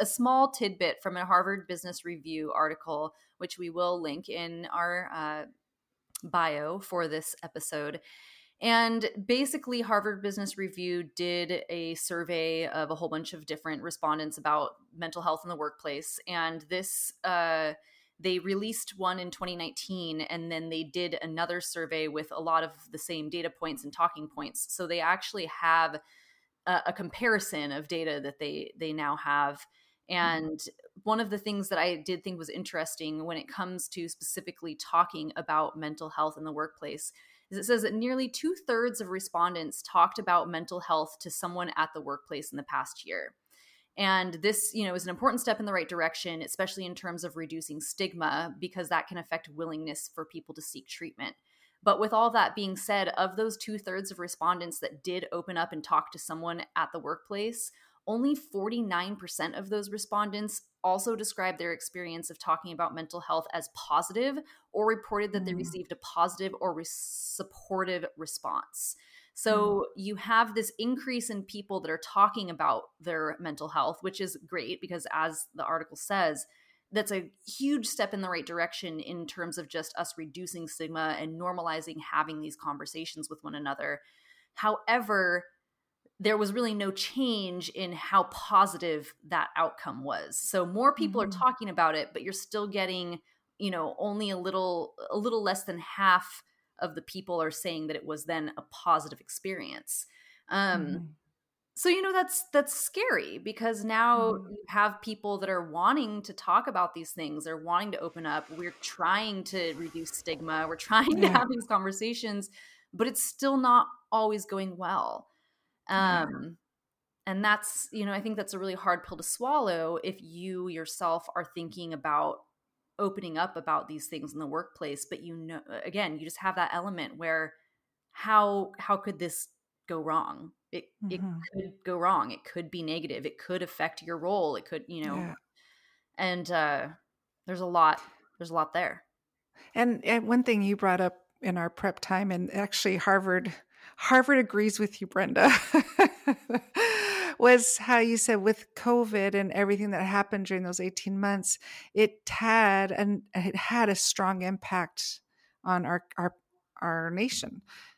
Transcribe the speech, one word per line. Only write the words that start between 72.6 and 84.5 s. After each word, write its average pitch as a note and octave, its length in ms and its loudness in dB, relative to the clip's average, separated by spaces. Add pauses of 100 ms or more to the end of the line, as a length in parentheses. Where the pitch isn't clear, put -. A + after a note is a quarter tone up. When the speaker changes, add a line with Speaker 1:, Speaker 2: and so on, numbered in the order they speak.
Speaker 1:
their D#3 400 -2
mental D#3 280 -8
health, D3+ 340 2
which F#3+ 180 -6
is F#3+ 260 -6
great E3+ 340 -6
because, F3 320 -8
as D#3+ 420 -2
the - 100 -6
article D#3+ 320 -2
says, F3 500 0 (460)
that's G#3 180 0
a F#3+ 220 -4 (120)
huge C#4 420 0
step G#3 280 -2
in G3 60 -2
the F#3 100 -4
right E3+ 160 -4
direction E3+ 540 -4
in E3+ 260 -10
terms E3+ 320 -8
of D#3+ 100 -10
just D#3 280 -8
us E3+ 200 -6
reducing E3 520 -10
stigma D#3+ 500 -4
and D#3+ 200 -6
normalizing E3 580 -4 (160)
having D#3 280 0
these D3+ 140 -8
conversations D3+ 760 -8
with D3+ 140 -14
one D3+ 140 -10
another. C#3+ 440 -4 (540)